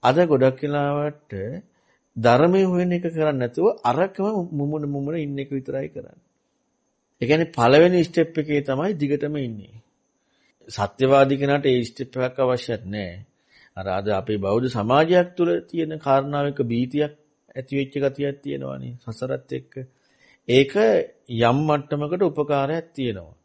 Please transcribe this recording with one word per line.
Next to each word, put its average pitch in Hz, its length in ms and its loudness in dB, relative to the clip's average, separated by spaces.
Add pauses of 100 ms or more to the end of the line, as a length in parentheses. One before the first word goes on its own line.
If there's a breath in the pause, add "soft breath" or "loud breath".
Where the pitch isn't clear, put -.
අද 127 220 4
ගොඩක් 131 360 2
වෙලාවට 147 720 -4 (840)
ධර්මය 139 480 6
හොයන 180 280 0
එක 175 120 -4
කරන්නේ 156 340 0
නැතුව 123 280 0 (160)
අරකම 190 540 0 (120)
මුමුණ 147 380 -4
මුමුණ 143 300 -6
ඉන්න 143 220 -6
එක 139 120 -8
විතරයි 135 380 -6
කරන්නේ. - 360 -18 (960)
ඒ 123 60 -4
කියන්නේ 160 260 2
පළවෙනි 160 500 6
ස්ටෙප් 160 340 0
එකේ 147 260 -2
තමයි 147 320 -2
දිගටම 147 420 -2
ඉන්නේ. 110 400 -10 (920)
සත්‍යවාදී 135 720 2
කෙනාට 139 280 0
ඒ 123 160 2
ස්ටෙප් 123 340 -10
එකක් 127 220 -4
අවශ්‍යත් 123 460 -2
නෑ. 95 280 -8 (640 soft breath)
අර 95 120 -8
අද 98 200 -2
අපේ 104 300 -2
බෞද්ධ 104 300 0
සමාජයක් 151 640 2
තුළ 175 200 0 (100)
තියෙන 160 340 -6
කාරණාවක 143 640 0
භීතියක් 127 500 -2 (380)
ඇති 131 240 -12
වෙච්ච 139 200 -4
ගතියක් 139 440 -4
තියෙනවානේ 135 640 -10
සසරත් 131 520 -8
එක්ක. 131 200 -10 (760 soft breath)
ඒක 135 240 4 (680)
යම් 120 260 4
මට්ටමකට 147 600 -2
උපකාරයක් 151 680 -2
තියෙනවා. 95 540 -8